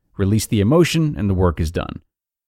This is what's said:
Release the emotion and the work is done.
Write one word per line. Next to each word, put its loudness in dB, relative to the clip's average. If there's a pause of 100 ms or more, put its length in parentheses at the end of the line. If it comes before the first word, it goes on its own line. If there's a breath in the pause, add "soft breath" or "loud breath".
(180)
Release 0
the 0
emotion 2
and -2
the 0
work 0
is -2
done. -8 (460)